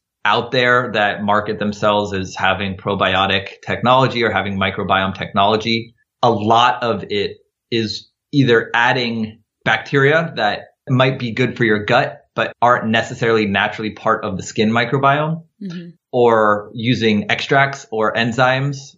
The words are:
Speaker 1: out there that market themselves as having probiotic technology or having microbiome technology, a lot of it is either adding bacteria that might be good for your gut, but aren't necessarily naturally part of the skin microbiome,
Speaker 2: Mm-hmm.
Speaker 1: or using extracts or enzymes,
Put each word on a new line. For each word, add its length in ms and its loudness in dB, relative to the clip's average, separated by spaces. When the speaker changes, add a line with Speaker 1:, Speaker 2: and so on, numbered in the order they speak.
Speaker 1:
out 280 0
there 400 2
that 300 0
market 360 0
themselves 540 0
as 220 -6
having 420 -2
probiotic 880 -2
technology 580 2
or 80 2
having 280 -2
microbiome 580 0
technology, 800 -2
a 80 4
lot 520 2
of 280 -2
it 280 -4
is 400 -4
either 420 4
adding 680 0
bacteria 720 2
that 240 0
might 300 2
be 140 -6
good 240 -2
for 80 0
your 200 0
gut, 380 0
but 260 -4
aren't 280 2
necessarily 580 0
naturally 440 -2
part 340 -2
of 120 -6
the 60 -8
skin 280 -2
microbiome, 720 0
Speaker 2:
Mm-hmm. 280 -12
Speaker 1:
or 600 2
using 560 0
extracts 600 0
or 240 -2
enzymes, 840 -2